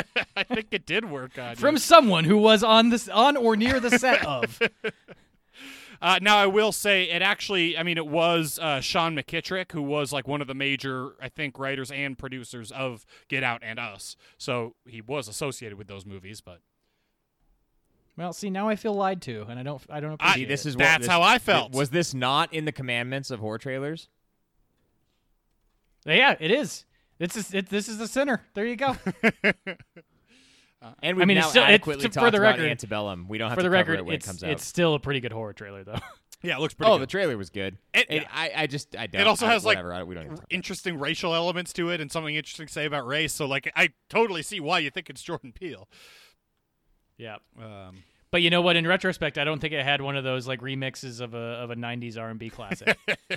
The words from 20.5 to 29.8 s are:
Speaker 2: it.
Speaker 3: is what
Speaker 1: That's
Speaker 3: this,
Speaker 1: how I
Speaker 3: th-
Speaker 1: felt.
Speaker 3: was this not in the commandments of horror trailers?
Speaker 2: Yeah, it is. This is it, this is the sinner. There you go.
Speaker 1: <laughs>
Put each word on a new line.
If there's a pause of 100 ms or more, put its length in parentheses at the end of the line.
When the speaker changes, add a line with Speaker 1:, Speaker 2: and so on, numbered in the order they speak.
Speaker 2:
it.
Speaker 3:
is
what
Speaker 1:
That's
Speaker 3:
this,
Speaker 1:
how
I
Speaker 3:
th-
Speaker 1:
felt.
Speaker 3:
was
this
not
in
the
commandments
of
horror
trailers? (2000)
Speaker 2:
Yeah,
it
is. (340)
This
is
it,
this
is
the
sinner. (100)
There
you
go. (260)
Speaker 1:
<laughs> (1300)